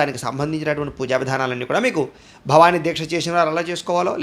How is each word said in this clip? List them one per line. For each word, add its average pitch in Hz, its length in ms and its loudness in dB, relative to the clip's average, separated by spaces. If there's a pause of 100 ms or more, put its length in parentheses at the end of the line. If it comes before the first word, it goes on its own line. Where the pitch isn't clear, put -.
దానికి 135 240 0
సంబంధించినటువంటి 147 720 -4
పూజా 131 240 0
విధానాలన్నీ 127 480 -2
కూడా 165 160 0
మీకు 175 160 0 (480)
భవానీ 170 360 8
దీక్ష 160 160 -4 (120)
చేసిన 170 240 -2
వారు 160 160 2
ఎలా 170 160 0
చేసుకోవాలో 175 420 -2 (100)